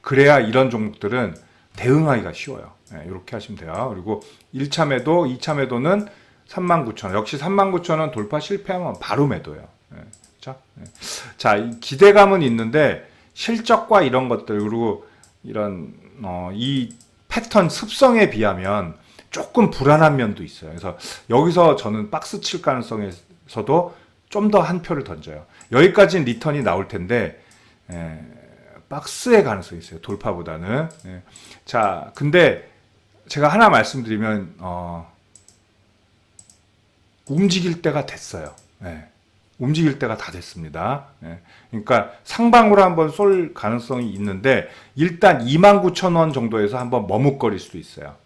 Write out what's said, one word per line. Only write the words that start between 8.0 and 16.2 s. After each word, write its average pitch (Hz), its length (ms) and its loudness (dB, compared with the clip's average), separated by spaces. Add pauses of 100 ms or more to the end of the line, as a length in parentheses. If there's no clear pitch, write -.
돌파 202 300 -6
실패하면 180 600 -6
바로 147 280 -2
매도예요. 76 400 -10 (280)
예, - 80 -20 (320)
그쵸? 131 200 -20 (240)
예. - 40 -20 (540)
자, 107 180 2
이 117 240 -6
기대감은 196 640 8
있는데 117 640 0 (260)
실적과 226 680 2
이런 131 260 0
것들, 107 320 -4
그리고 107 460 -4 (380)
이런, 101 500 -8 (300)